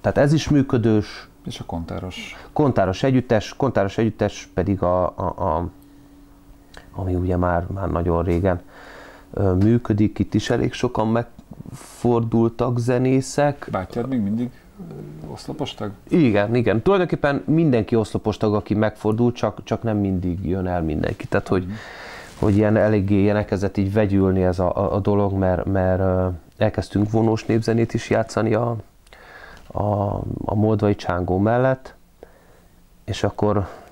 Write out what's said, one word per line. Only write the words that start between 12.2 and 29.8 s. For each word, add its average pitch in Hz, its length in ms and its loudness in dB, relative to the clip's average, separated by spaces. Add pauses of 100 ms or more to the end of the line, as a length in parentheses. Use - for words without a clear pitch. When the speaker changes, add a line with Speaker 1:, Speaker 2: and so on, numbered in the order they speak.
Speaker 1:
zenészek. 131 920 0
Speaker 2:
Bátyád 98 380 -4
még 135 120 0
mindig, 120 300 -2 (400)
ö, 151 420 -14
oszlopos - 420 -10
tag? 107 160 -8 (180)
Speaker 1:
Igen, 113 460 2
igen. 113 280 2
Tulajdonképpen 170 640 0
mindenki 131 500 2
oszlopos 107 400 -2
tag, 104 180 0
aki 104 200 0
megfordul, 107 580 0
csak, - 320 -4
csak - 180 -4
nem 110 140 0
mindig 92 500 -2
jön 92 200 -2
el 90 160 -2
mindenki. - 440 -4
Tehát, - 220 -2
hogy, 92 140 0
Speaker 2:
Mhm. 90 100 -8 (680)
Speaker 1:
hogy 101 180 2
ilyen 107 200 4
eléggé, 101 460 2
ilyen 104 140 4
elkezdett 101 400 -2
így 98 160 0
vegyülni 98 500 2
ez 90 160 2
a, 90 180 0
a, 98 180 0
a 101 60 2
dolog, 101 320 2
mert, 95 320 2
mert, 92 360 0
ö, 92 260 2 (300)
elkezdtünk 104 540 0
vonós 110 340 2
népzenét 113 500 0
is - 160 -4
játszani 110 440 0
a, 120 220 0 (920)
a, - 160 -4 (640)